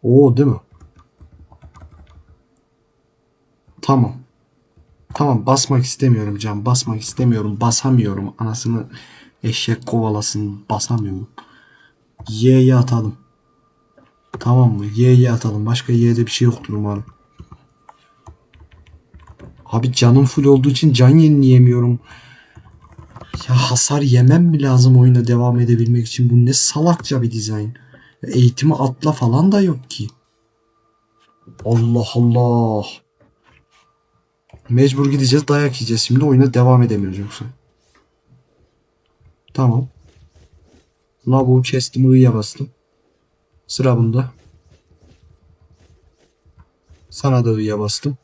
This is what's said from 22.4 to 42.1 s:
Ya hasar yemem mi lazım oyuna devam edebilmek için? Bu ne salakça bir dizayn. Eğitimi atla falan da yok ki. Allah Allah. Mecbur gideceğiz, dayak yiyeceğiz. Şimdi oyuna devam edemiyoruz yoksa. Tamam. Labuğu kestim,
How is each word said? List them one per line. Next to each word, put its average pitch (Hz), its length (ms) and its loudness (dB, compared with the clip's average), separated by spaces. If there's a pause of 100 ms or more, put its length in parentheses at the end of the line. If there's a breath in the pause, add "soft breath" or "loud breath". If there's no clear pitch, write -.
Ya 127 220 0
hasar 143 320 -2
yemem 127 420 4
mi 160 180 0
lazım 127 360 4
oyuna 123 280 4
devam 120 340 0
edebilmek 117 460 0
için? 123 240 -2
Bu 120 160 4
ne 131 60 0
salakça 151 680 -2
bir 117 80 -4
dizayn. 107 440 -8 (480 soft breath)
Eğitimi 127 520 2
atla 135 380 -4
falan 151 400 0
da 202 80 2
yok 160 300 -2
ki. 107 180 -12 (1600)
Allah 117 500 0
Allah. 120 720 0 (1800)
Mecbur 135 420 0
gideceğiz, 135 380 0
dayak 143 260 -2
yiyeceğiz. 113 280 -6
Şimdi 131 220 0
oyuna 135 300 2
devam 123 280 4
edemiyoruz 98 360 -4
yoksa. 101 260 -12 (2000)
Tamam. 127 340 -2 (1400)
Labuğu 127 340 2
kestim, 127 520 0